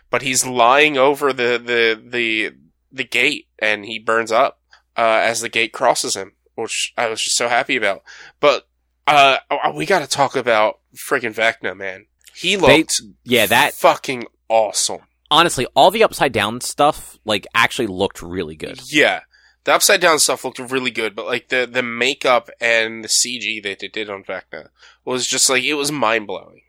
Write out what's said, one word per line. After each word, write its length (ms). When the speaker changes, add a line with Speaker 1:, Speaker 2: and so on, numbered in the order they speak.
Speaker 1:
But 140
he's 220
lying 520
over 340
the, 260
the, 480
the, 460
the 140
gate, 420
and 260
he 120
burns 340
up, 280
uh, 260
as 160
the 80
gate 240
crosses 440
him, 180
which 420
I 100
was 160
just 140
so 100
happy 300
about. 260
But, 260
uh, 300
oh, 240
we 120
gotta 200
talk 300
about 440
friggin' 240
Vecna, 440
man. 300
He 220
Speaker 2:
They 220
Speaker 1:
looked 220
Speaker 2:
yeah, 220
that 280
Speaker 1:
fucking 520
awesome. 500
Speaker 2:
Honestly, 340
all 160
the 120
Upside 300
Down 260
stuff, 640
like, 320
actually 320
looked 340
really 360
good. 240
Speaker 1:
Yeah. 300
The 80
Upside 280
Down 180
stuff 240
looked 160
really 320
good, 240
but, 100
like, 220
the, 180
the 160
makeup 680
and 420
the 60
C 320
G 220
that 180
they 80
did 220
on 140
Vecna 440
was 200
just, 240
like, 140
it 120
was 140
mind-blowing. 800